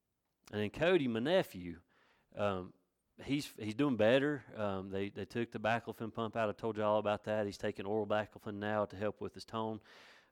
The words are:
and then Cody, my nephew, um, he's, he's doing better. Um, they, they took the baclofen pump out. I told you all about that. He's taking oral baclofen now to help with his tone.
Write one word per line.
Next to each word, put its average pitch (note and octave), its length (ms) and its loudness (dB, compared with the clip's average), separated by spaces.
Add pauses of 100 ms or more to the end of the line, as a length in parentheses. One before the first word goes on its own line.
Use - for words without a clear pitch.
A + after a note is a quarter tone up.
(520)
and G#2 100 0
then G#2 80 0
Cody, D#3+ 380 4
my A2+ 120 0
nephew, G#2+ 580 0 (600)
um, F#2+ 340 0 (520)
he's, C#3+ 340 -2
he's G#2+ 160 -4
doing C3+ 220 2
better. C3 480 4 (120)
Um, G2 360 -2
they, G2 180 -2
they G2+ 160 -8
took A#2 260 -4
the A#2+ 80 -8
baclofen A2 540 -2
pump A2+ 240 -4
out. A2 120 2
I - 20 0
told G#2+ 260 -4
you A2 60 0
all G#2+ 160 4
about G#2 240 0
that. G#2+ 240 0
He's G2 100 -6
taking G#2 300 -4
oral G#2+ 180 0
baclofen G#2+ 540 -2
now G#2+ 260 0
to G2 100 -8
help G#2 240 -2
with G2 140 -8
his - 120 -14
tone. A2 340 -4 (520)